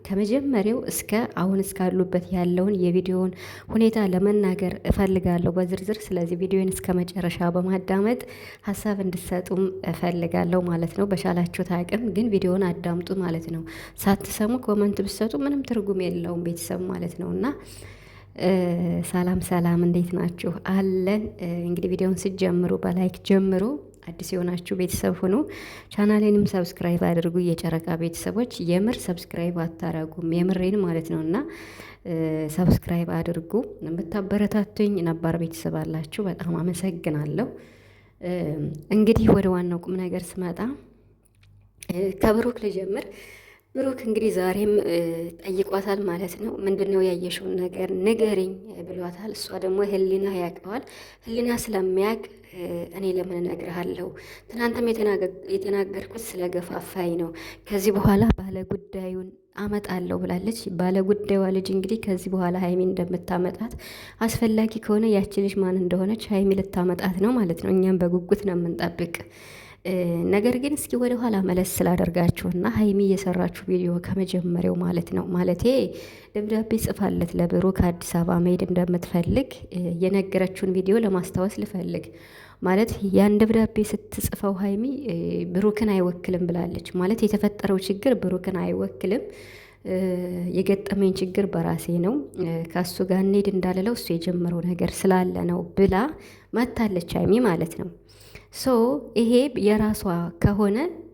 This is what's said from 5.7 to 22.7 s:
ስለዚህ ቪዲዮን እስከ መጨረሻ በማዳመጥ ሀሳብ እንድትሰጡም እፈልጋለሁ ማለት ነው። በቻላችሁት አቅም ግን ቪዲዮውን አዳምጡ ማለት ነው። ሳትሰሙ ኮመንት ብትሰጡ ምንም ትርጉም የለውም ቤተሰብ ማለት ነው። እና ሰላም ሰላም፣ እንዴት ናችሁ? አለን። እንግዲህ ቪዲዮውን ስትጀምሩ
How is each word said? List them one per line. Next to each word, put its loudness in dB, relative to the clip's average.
ስለዚህ -2
ቪዲዮን 2
እስከ -6
መጨረሻ 0
በማዳመጥ 0
ሀሳብ -4
እንድትሰጡም -2
እፈልጋለሁ 0
ማለት -2
ነው። 0
በቻላችሁት 0
አቅም -2
ግን 0
ቪዲዮውን 2
አዳምጡ -2
ማለት -4
ነው። -6
ሳትሰሙ 0
ኮመንት 2
ብትሰጡ -2
ምንም 0
ትርጉም -2
የለውም -2
ቤተሰብ -4
ማለት -6
ነው። -6
እና 0
ሰላም 0
ሰላም፣ 2
እንዴት 4
ናችሁ? -2
አለን። 2
እንግዲህ -2
ቪዲዮውን 2
ስትጀምሩ 2